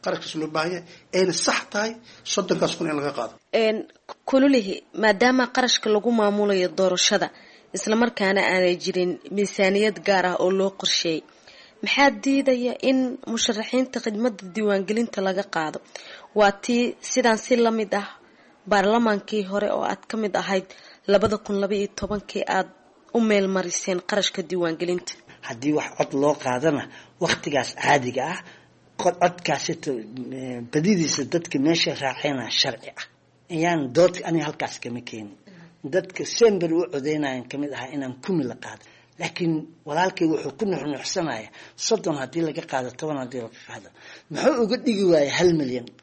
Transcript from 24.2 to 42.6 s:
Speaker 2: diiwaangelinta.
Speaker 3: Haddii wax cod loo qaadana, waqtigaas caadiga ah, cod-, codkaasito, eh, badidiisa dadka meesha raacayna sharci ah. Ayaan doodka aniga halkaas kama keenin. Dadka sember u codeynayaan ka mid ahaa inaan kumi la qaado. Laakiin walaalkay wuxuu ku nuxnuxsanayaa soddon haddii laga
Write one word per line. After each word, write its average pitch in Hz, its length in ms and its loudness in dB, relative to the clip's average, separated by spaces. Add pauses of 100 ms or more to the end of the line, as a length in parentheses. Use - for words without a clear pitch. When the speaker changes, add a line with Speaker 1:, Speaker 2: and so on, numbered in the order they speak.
Speaker 2:
diiwaangelinta. 175 720 -4 (260)
Speaker 3:
Haddii 135 340 -2
wax 147 200 0
cod - 200 -2
loo 143 220 4
qaadana, 131 480 0 (360)
waqtigaas 143 540 0
caadiga 127 520 2
ah, 175 140 -6 (600)
cod-, 180 200 0
codkaasito, 165 720 -2 (380)
eh, 131 320 -10
badidiisa 156 640 2
dadka 147 360 -2
meesha 165 360 2
raacayna 135 540 -4
sharci - 400 -2
ah. - 160 -14 (440)
Ayaan 165 320 0 (120)
doodka 175 320 4
aniga 160 200 0
halkaas 151 340 -6
kama 120 220 -10
keenin. 107 340 -14 (460)
Dadka 180 440 -4
sember 196 440 4
u 165 100 2 (100)
codeynayaan 139 580 -2
ka - 100 -12
mid 143 140 -6
ahaa 127 220 -10
inaan 135 260 -6
kumi 170 240 -2
la 117 120 -6
qaado. - 280 -16 (320)
Laakiin 170 380 -2 (300)
walaalkay 170 440 0
wuxuu 156 240 -2
ku 214 140 -6
nuxnuxsanayaa 147 840 -4 (240)
soddon 170 440 -2
haddii 135 240 -4
laga 156 200 -4